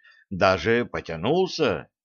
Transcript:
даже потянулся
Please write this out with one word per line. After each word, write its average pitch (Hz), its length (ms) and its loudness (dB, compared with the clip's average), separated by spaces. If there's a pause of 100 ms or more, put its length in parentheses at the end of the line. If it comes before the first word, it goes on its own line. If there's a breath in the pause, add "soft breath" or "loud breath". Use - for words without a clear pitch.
(300 soft breath)
даже 95 560 2
потянулся 101 1000 -2 (160)